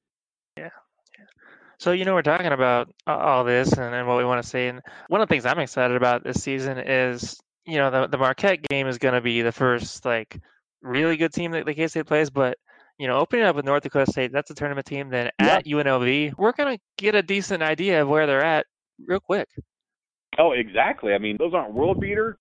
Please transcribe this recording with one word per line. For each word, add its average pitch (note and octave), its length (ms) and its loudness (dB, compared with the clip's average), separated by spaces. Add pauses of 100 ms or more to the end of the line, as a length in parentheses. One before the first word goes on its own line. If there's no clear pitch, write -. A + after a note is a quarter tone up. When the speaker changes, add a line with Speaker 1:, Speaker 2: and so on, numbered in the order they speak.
(560)
Speaker 1:
Yeah. E3 120 -14 (480)
Yeah. - 80 -20 (540)
So, F3 120 0
you F#3 120 0
know, F#3+ 100 0
we're E3+ 100 2
talking E3 280 2
about B2+ 420 2 (140)
a-, - 40 0
all C#3+ 340 2
this B2 280 2
and, A#2+ 220 -4
and B2 120 -4
what B2 100 2
we B2 80 2
wanna B2 180 0
see. B2 240 -4
And B2 140 -8 (260)
one F#3+ 140 2
of G#3+ 80 0
the E3 40 2
things B2 120 0
I'm C#3+ 140 0
excited B2+ 360 0
about B2 280 2
this - 200 -6
season C3+ 340 -4
is, B2+ 640 -2 (260)
you D#3+ 120 -6
know, C#3 120 2
the, C3 180 0
the C#3 100 -4
Marquette D3 460 0
game C#3 240 -2
is B2 100 -4
gonna B2 240 2
be A#2 200 0
the A#2 100 0
first, A#2+ 520 -2
like, A#2 340 -4 (440)
really D3 340 0
good D#3+ 180 -2
team E3+ 180 -4
that, E3 140 -4
that D3+ 100 -4
K-State D#3+ 300 -4
plays. D3+ 240 2
But, C3 280 0 (400)
you C3+ 100 -6
know, B2+ 100 2
opening A3 280 2
up E3+ 100 2
with C#3+ 100 -4
North C#3+ 180 2
Dakota C#3 280 0
State, B2+ 220 -2
that's C#3+ 180 -4
a D3 40 -18
tournament C#3+ 320 -6
team. C#3 220 -8
Then B2 200 -2 (100)
Speaker 2:
Yeah. D3 180 4
Speaker 1:
at D3 100 -4
U D3 120 0
N C#3+ 80 2
L C3 120 4
V, C#3 380 0
we're G3+ 160 2
gonna C4+ 260 -2 (180)
get G#3 180 0
a G3+ 60 4
decent F#3 420 -2
idea D#3 380 2
of C#3 80 2
where D3+ 180 4
they're C#3 160 2
at D#3+ 220 2 (400)
real F#3+ 160 -2
quick. F#3 260 -2 (880)
Speaker 2:
Oh, D#3+ 140 6
exactly. A#2 640 0
I G2+ 40 2
mean, G#2+ 200 -4
those E3 160 -2
aren't B2 200 -2
world F3+ 280 0
beaters, G#3 400 -4